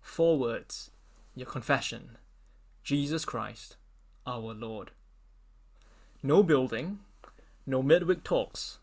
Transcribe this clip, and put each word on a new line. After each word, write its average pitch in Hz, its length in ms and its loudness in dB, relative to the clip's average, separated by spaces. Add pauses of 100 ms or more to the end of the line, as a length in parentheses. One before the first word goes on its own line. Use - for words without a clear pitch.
Four 165 380 2
words, 117 520 -6 (440)
your 127 120 -10
confession, 117 720 -4 (640)
"Jesus 143 420 -2
Christ, 110 520 -10 (500)
our 113 280 -8
Lord." 110 360 -10 (1300)
No 151 200 6
building, 147 580 0 (640)
no 131 180 0
midweek 165 420 4
talks - 580 -2